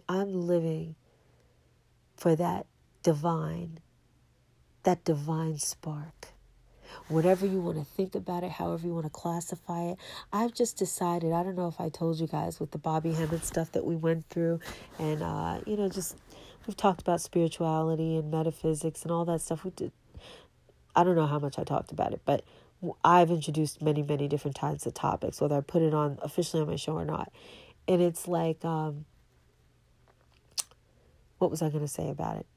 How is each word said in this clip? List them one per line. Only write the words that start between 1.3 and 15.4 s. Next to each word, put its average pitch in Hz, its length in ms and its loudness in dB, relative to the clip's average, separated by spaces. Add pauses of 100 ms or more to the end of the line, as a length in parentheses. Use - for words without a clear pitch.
for 165 200 4
that 175 300 -2 (360)
divine, 160 800 0 (1040)
that 180 200 2
divine 160 540 0
spark. - 720 -8 (800)
Whatever 180 380 6
you 190 140 2
wanna 165 240 -2
think - 300 -4
about 180 300 -4
it, 180 80 -6
however 170 340 -4
you 175 80 -2
wanna 156 160 -4
classify 170 760 -6
it, 175 120 -6 (340)
I've 233 220 0
just - 240 0
decided, 175 540 0
I 170 100 2
don't 185 140 -4
know 180 100 0
if 165 140 -6
I 165 80 -2
told 165 320 -2
you 160 80 -2
guys 165 320 -4
with 160 100 -6
the 160 80 -6
Bobby 160 340 0
Hemmett 160 320 0
stuff - 280 -2
that - 120 0
we 170 120 0
went 165 320 0
through, 165 320 0 (400)
and, 151 200 0
uh, 170 460 -2